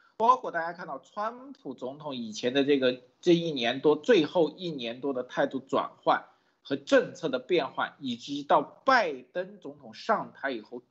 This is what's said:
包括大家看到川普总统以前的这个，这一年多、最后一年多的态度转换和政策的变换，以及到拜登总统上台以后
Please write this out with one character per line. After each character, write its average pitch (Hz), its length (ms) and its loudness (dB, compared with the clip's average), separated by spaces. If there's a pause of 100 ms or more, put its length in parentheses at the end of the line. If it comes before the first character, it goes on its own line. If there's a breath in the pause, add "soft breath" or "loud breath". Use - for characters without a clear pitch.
(160)
包 240 220 4
括 185 140 -8
大 170 100 -4
家 170 100 -6
看 175 160 -12
到 139 120 -10
川 240 520 -10
普 147 220 -14
总 135 240 -12
统 147 180 -10
以 113 160 -8
前 123 220 -4
的 139 100 2
这 139 160 4
个， 127 220 0 (180)
这 175 140 4
一 165 180 2
年 127 300 -2
多、 147 160 4
最 175 280 4
后 156 260 2
一 180 180 -10
年 127 320 -8
多 139 100 -4
的 127 120 -4
态 143 240 -2
度 135 120 -6
转 123 320 -2 (100)
换 135 220 2 (380 soft breath)
和 - 160 -6
政 226 360 2
策 - 140 -6
的 127 120 -2
变 139 320 -2
换， - 280 -6
以 127 160 -6
及 143 280 -8
到 156 180 4
拜 226 500 0
登 180 480 -10
总 143 200 -16
统 113 140 -20
上 156 380 -2
台 139 200 -6
以 113 100 -8
后 123 300 -16